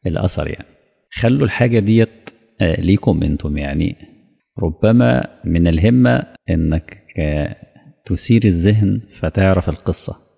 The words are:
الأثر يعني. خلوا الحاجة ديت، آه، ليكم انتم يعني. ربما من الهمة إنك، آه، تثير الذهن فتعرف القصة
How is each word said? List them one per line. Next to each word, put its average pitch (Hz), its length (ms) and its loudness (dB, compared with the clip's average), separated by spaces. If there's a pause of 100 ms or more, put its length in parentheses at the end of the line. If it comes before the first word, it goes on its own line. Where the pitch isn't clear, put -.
الأثر 80 400 -4
يعني. - 200 -12 (460)
خلوا 127 320 0
الحاجة 117 340 0
ديت، 110 300 2 (520)
آه، 85 200 0
ليكم 87 420 2
انتم 76 340 -4
يعني. 71 380 -4 (640)
ربما 110 680 2 (180)
من 85 220 2
الهمة 123 560 2 (260)
إنك، 80 480 -2 (220)
آه، 76 360 -4 (500)
تثير 110 400 0
الذهن 101 560 2 (180)
فتعرف 95 500 0
القصة - 460 -8 (220)